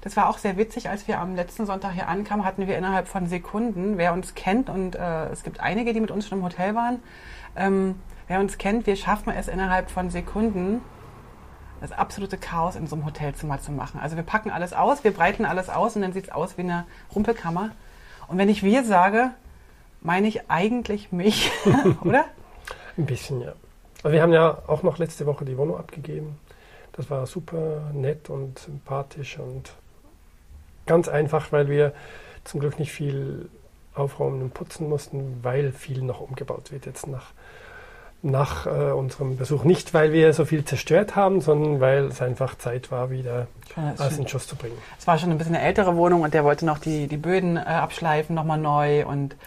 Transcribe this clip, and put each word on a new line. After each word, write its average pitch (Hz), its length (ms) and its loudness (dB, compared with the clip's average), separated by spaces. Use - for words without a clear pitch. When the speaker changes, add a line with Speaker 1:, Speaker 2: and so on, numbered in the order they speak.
Speaker 1:
Das - 160 -8
war 202 120 4
auch 214 100 -2
sehr 196 180 -2
witzig, 220 320 -2
als 220 180 -8
wir 214 120 -2
am 180 160 -4
letzten 180 320 -4
Sonntag 190 240 -4
hier 180 160 -4
ankamen, 208 380 -2
hatten 190 220 -2
wir 196 100 0
innerhalb 185 300 0
von 180 200 -4
Sekunden, 196 720 -2
wer 170 140 4
uns 180 200 -4
kennt, 220 360 0
und, 185 260 -4
äh, 165 320 -4
es - 160 -10
gibt - 160 -10
einige, 226 340 0
die 220 60 0
mit 220 100 0
uns 208 180 -4
schon 196 120 -4
im 180 60 -2
Hotel 180 280 -2
waren, 240 300 -2
ähm, 190 380 2
wer 185 120 0
uns 196 180 -2
kennt, 214 300 0
wir 202 80 4
schaffen 202 420 -2
es 180 120 -6
innerhalb 185 420 0
von 180 180 -4
Sekunden, 196 720 -2
das - 100 -12
absolute 196 460 -6
Chaos 175 380 -4
in 160 120 -8
so 156 80 -8
einem 151 100 -6
Hotelzimmer 147 560 -6
zu - 100 -10
machen. 139 300 -8
Also 160 140 -6
wir 165 80 -4
packen 214 260 -2
alles 170 240 -6
aus, 240 300 2
wir 214 100 6
breiten 190 320 2
alles 180 240 -2
aus 196 260 0
und 208 60 -2
dann 185 120 -2
sieht's 190 160 -8
aus - 280 -6
wie 175 60 -6
eine 175 220 -2
Rumpelkammer. 208 560 0
Und 175 120 -4
wenn 196 100 6
ich 208 140 2
wir 233 200 6
sage, 208 460 6
meine 185 260 2
ich - 220 -4
eigentlich 208 640 0
mich, 185 400 2
<laughs> 233 280 4
oder? 240 180 6
Speaker 2:
Ein 160 80 2
bisschen, 127 360 -4
ja. - 100 -10
Also 147 120 2
wir 160 80 6
haben 170 120 8
ja 160 340 6
auch 147 160 0
noch 180 140 2
letzte 160 280 -4
Woche 147 180 -2
die 131 140 -6
Wohnung 156 200 0
abgegeben. 151 600 -10
Das - 180 -8
war 131 160 -2
super 156 680 -6
nett 143 380 -4
und 135 260 -8
sympathisch 139 800 -10
und 127 340 -12
ganz 170 200 4
einfach, 151 440 0
weil 147 180 4
wir 143 240 4
zum - 160 -8
Glück 143 200 -4
nicht 147 120 -4
viel 139 580 -6
aufräumen 135 480 -2
und 127 120 -6
putzen - 360 -8
mussten, 135 540 -4
weil 135 280 0
viel 131 300 -6
noch 127 200 -4
umgebaut 127 500 -10
wird 139 160 -12
jetzt 135 200 -12
nach, 131 200 -10
nach, 135 420 0
äh, 143 280 2
unserem 131 440 -2
Besuch. 131 260 0
Nicht, 156 300 4
weil 156 180 6
wir 160 220 8
so 147 120 4
viel 151 200 0
zerstört 170 500 2
haben, 190 260 4
sondern 147 400 4
weil 135 240 6
es 127 160 -8
einfach 127 360 -2
Zeit 123 340 -6
war, 127 200 -2
wieder 123 360 -4
Speaker 1:
Ja, 151 160 -2
das - 100 -8
Speaker 2:
alles 143 120 2
Speaker 1:
stimmt. 147 60 -4
Speaker 2:
in 131 80 -2
Schuss - 200 -6
zu - 80 -12
bringen. 117 220 -10
Speaker 1:
Es - 100 -10
war 170 120 6
schon 175 120 0
ein 160 60 2
bisschen 165 180 0
eine - 100 0
ältere 185 300 4
Wohnung 175 260 8
und 151 120 2
der 156 100 6
wollte 147 220 4
noch 151 140 2
die, 151 280 -2
die 147 100 -4
Böden, 175 400 2
äh, - 40 -2
abschleifen, 156 720 0
nochmal 156 240 0
neu 147 460 4
und, 139 300 -4